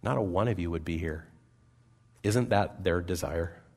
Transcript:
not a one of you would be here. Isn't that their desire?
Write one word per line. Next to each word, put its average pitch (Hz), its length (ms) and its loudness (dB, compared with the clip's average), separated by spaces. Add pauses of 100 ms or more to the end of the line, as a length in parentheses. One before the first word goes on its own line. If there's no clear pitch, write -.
not 131 140 0
a 120 40 2
one 98 260 2
of 101 120 0
you 87 100 -2
would 82 160 -4
be 82 140 -2
here. 82 260 -4 (960)
Isn't 113 280 2
that 101 340 2
their 90 180 2
desire? 85 580 -4 (180)